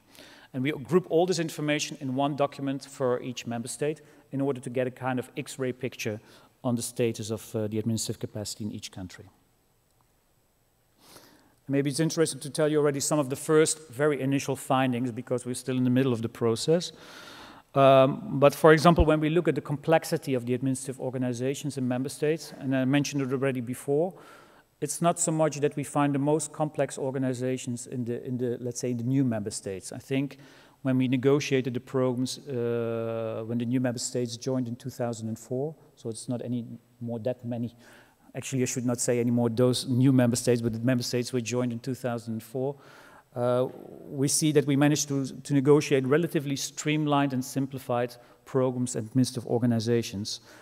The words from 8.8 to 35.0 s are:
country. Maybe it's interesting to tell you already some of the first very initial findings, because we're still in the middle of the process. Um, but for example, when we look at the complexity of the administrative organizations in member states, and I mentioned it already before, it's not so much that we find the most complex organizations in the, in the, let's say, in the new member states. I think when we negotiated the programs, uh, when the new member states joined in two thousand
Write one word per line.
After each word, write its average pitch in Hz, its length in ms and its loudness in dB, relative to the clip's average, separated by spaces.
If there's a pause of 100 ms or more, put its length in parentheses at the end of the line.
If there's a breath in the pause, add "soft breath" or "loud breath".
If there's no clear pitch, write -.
country. 95 360 -14 (2500 loud breath)
Maybe 139 220 0
it's 135 100 -2
interesting 160 400 0
to 147 100 -10
tell 151 200 0
you 151 80 2
already 143 240 2
some 151 180 0
of 135 100 0
the 135 60 -4
first 156 540 2
very 135 320 0
initial 139 340 0
findings, 131 560 0
because 123 340 -4
we're 120 100 -4
still 131 200 -4
in 127 80 2
the 127 60 4
middle 127 240 4
of 113 80 -2
the 113 80 -4
process. 123 640 0 (840 loud breath)
Um, 135 640 6
but 143 160 8
for 160 160 8
example, 160 320 8
when 156 160 4
we 156 100 2
look 165 200 2
at 143 60 2
the 147 60 -4
complexity 147 760 0
of 120 100 -2
the 120 80 -2
administrative 131 480 -4
organizations 127 760 -4
in 127 80 -2
member 127 220 -2
states, 156 500 -2
and 135 160 -4
I 131 120 2
mentioned 143 380 2
it 127 100 -4
already 131 260 0
before, 143 540 -2 (640 loud breath)
it's - 220 -6
not 170 180 2
so 170 140 0
much 156 260 0
that 147 160 0
we 147 80 -4
find 143 320 0
the 139 40 0
most 151 340 0
complex 147 440 -4
organizations 127 880 -4
in 127 180 -6
the, 117 200 -6
in 123 120 -4
the, 123 240 -2
let's 123 180 -6
say, 123 120 -2
in 123 60 -2
the 113 60 -4
new 135 220 2
member 110 260 -2
states. - 400 -10
I - 60 -10
think 135 400 -4 (440 loud breath)
when 131 160 2
we 131 100 2
negotiated 135 680 2
the 120 60 -4
programs, 127 600 -2
uh, 113 1080 -4
when 117 120 -2
the 120 80 -2
new 123 140 0
member 123 200 -2
states 120 360 -4
joined 131 320 -4
in 117 80 -8
two - 140 -12
thousand 113 400 -6